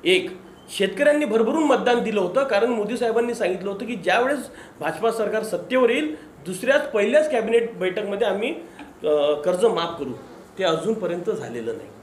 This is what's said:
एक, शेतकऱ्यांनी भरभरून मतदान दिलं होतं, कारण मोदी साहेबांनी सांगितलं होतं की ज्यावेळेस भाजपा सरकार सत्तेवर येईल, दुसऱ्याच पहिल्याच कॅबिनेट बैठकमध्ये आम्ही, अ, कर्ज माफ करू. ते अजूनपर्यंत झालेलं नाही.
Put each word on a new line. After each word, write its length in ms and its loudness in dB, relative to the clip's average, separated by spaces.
एक, 380 0
शेतकऱ्यांनी 480 2
भरभरून 380 2
मतदान 400 2
दिलं 180 0
होतं, 220 0
कारण 260 2
मोदी 280 -2
साहेबांनी 360 0
सांगितलं 360 -2
होतं 160 -6
की 100 -6
ज्यावेळेस 440 2
भाजपा 320 0
सरकार 320 -2
सत्तेवर 460 2
येईल, 260 0
दुसऱ्याच 460 0
पहिल्याच 400 4
कॅबिनेट 420 2
बैठकमध्ये 540 -2
आम्ही, 280 -2
अ, 300 4
कर्ज 320 0
माफ 340 0
करू. 120 -6
ते 40 -2
अजूनपर्यंत 680 -2
झालेलं 480 -6
नाही. 120 -16